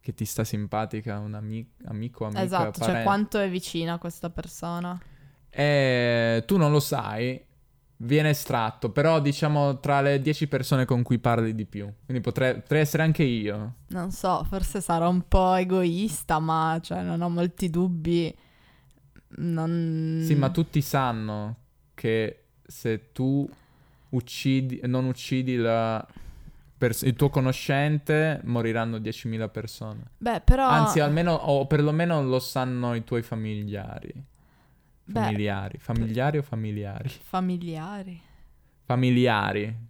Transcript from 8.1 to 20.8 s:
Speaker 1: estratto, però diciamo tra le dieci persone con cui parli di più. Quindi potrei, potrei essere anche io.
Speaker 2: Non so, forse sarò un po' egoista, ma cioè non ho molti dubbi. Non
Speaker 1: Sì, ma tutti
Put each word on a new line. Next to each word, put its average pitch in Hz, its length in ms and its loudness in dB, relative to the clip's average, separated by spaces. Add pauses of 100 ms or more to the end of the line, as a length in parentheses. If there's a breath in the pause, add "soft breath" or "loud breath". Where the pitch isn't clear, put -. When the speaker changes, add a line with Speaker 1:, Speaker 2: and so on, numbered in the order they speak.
Speaker 1:
estratto, 120 600 -2
però 156 300 4
diciamo 143 580 2
tra 139 220 2
le 139 200 4
dieci 147 280 0
persone 135 380 2
con 120 180 2
cui 120 160 2
parli 113 340 2
di 110 120 -4
più. 101 220 -10 (160)
Quindi 127 180 -4
potrei, 127 340 0
potrei - 240 2
essere 151 240 2
anche 160 180 4
io. 107 520 -2 (160)
Speaker 2:
Non 180 200 -6
so, 185 380 -2
forse 190 320 -2
sarò 170 280 2
un 180 200 0
po' 185 260 6
egoista, 180 840 0
ma 160 420 0
cioè 175 200 -6
non 170 200 -4
ho 175 60 -2
molti 175 420 -2
dubbi. 170 640 0 (1000 soft breath)
Non 160 880 -2
Speaker 1:
Sì, 156 80 4
ma 139 160 4
tutti 165 320 0